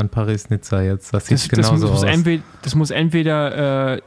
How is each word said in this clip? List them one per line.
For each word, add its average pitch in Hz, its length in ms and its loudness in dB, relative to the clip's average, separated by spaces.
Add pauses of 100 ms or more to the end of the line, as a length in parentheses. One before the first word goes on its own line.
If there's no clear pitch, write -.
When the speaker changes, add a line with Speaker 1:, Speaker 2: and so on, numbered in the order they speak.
Speaker 1:
an 104 80 0
Paris-Nizza 104 760 -2
jetzt. 95 320 -2
Das 101 120 -2
sieht - 120 0
Speaker 2:
Das, - 100 -4
das 110 200 2
Speaker 1:
genauso 107 200 2
Speaker 2:
muss 98 100 2
Speaker 1:
aus. 98 60 2
Speaker 2:
entweder, 165 380 2 (200)
das 131 120 -4
muss 151 160 0
entweder, 147 1080 0
äh, - 80 -12